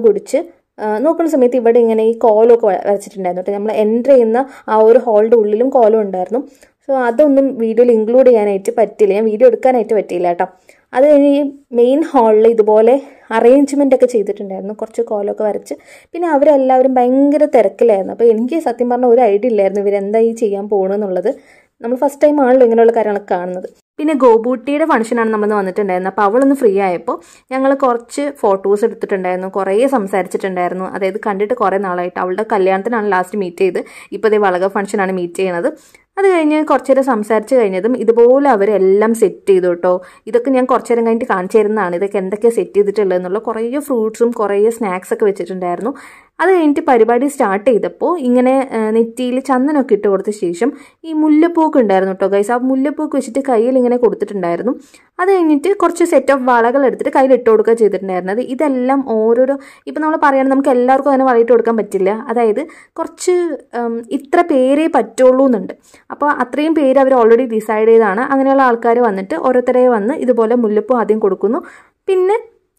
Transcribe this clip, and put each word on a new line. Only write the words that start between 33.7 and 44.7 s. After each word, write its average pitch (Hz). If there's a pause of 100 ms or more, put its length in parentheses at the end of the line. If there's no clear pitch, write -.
ഇപ്പോൾ 208
ദേ 214
വളക 180 (100)
ഫംഗ്ഷനാണ് 190
മീറ്റ് 175
ചെയ്യണത്. 185 (500)
അത് 392
കഴിഞ്ഞ് 311 (100)
കുറച്ച് 269
നേരം 269
സംസാരിച്ച് 214
കഴിഞ്ഞതും 202 (100)
ഇതുപോലെ 240
അവരെല്ലാം 202 (100)
സെറ്റ് 190
ചെയ്തു 180
കേട്ടോ. 175 (380)
ഇതൊക്കെ 240
ഞാൻ 254
കുറച്ച് 233
നേരം 233
കഴിഞ്ഞിട്ട് 226
കാണിച്ചു 190
തരുന്നതാണ്. 208
ഇതൊക്കെ 196
എന്തൊക്കെയാണ് 208
സെറ്റ് 185
ചെയ്തിട്ടുള്ളതെന്നുള്ള 196
കുറേ 220 (240)
ഫ്രൂട്ട്സും 226 (100)
കുറേ 202 (180)